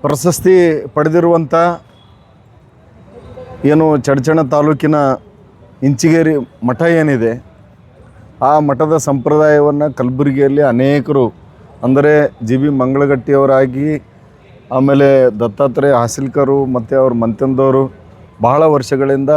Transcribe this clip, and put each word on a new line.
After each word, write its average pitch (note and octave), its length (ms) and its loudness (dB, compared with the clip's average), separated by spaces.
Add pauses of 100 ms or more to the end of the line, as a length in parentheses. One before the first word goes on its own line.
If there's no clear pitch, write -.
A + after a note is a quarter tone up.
ಪ್ರಶಸ್ತಿ E3 840 0
ಪಡೆದಿರುವಂಥ E3 680 0 (2000)
ಏನು D#3 320 2
ಚಡಚಣ C#3+ 440 0
ತಾಲೂಕಿನ D3+ 540 0 (880)
ಇಂಚಿಗೇರಿ D#3 540 0
ಮಠ B2 440 -6
ಏನಿದೆ, C#3+ 600 0 (960)
ಆ D3 180 2
ಮಠದ D3+ 380 0
ಸಂಪ್ರದಾಯವನ್ನು D3 960 0
ಕಲಬುರಗಿಯಲ್ಲಿ C#3 680 -2
ಅನೇಕರು, C3+ 680 0 (540)
ಅಂದರೆ C#3+ 480 2 (120)
ಜಿ A#2+ 140 -2
ಬಿ C#3+ 120 0
ಮಂಗಳಗಟ್ಟಿಯವರಾಗಿ, C#3 1300 0 (680)
ಆಮೇಲೆ C3+ 680 2
ದತ್ತಾತ್ರೇಯ B2+ 540 0
ಹಾಸಿಲ್ಕರು C3+ 720 -2
ಮತ್ತು B2 300 -4
ಅವ್ರ C3 180 2
ಮಂತ್ಯಂದವರು C3 800 0 (480)
ಬಹಳ C3+ 220 2
ವರ್ಷಗಳಿಂದ C#3 720 0